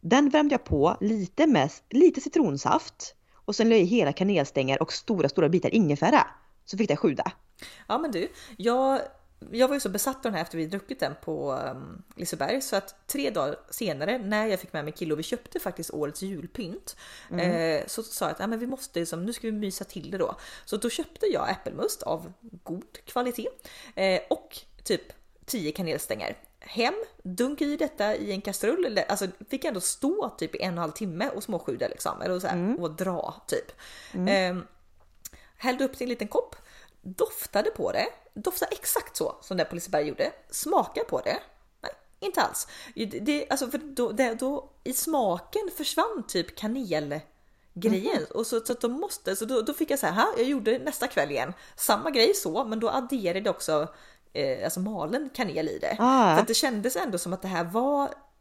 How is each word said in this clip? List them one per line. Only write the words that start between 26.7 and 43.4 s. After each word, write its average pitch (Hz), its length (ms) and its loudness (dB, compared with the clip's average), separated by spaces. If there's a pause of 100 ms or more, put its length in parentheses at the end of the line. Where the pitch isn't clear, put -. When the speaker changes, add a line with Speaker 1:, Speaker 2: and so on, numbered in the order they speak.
Speaker 2:
dunk 240 380 -2
i 294 160 0
detta 214 380 0
i 208 160 -4
en 190 100 -4
kastrull, 262 440 0
eller, 202 180 0
alltså, 196 240 -2 (220)
fick 269 160 -4
ändå 214 160 -2
stå 311 560 0
typ 160 180 -4
i - 60 -2
en 190 60 0
och 185 60 -2
en 170 40 -4
halv 165 140 -2
timme 196 380 -4
och 214 140 -6
småsjuda 147 440 -4
liksom, - 340 -4
eller 180 180 0
så 180 80 -4
här, - 80 0
Speaker 1:
Mm. 185 240 0
Speaker 2:
och - 120 -2
dra 175 440 -4 (120)
typ. - 240 -4 (420)
Speaker 1:
Mm. 180 140 0
Speaker 2:
Ehm, 185 360 2 (920)
hällde 254 280 0
upp 269 120 -2
till 254 80 -4
en 254 40 -6
liten 233 180 -4
kopp, - 280 -2 (460)
doftade - 680 -2
på - 220 -2
det, - 160 0 (260)
doftade 349 380 -4
exakt - 460 -4
så - 240 -2
som 185 160 -6
det 170 80 2
på - 100 -10
Liseberg 151 320 0
gjorde, 208 240 -2 (180)
smaka - 540 0
på - 180 -2
det, - 160 0 (440)
nej, - 100 -10 (280)
inte 392 220 0
alls. - 260 0 (280)
Det, 220 100 -2
det, 285 440 -2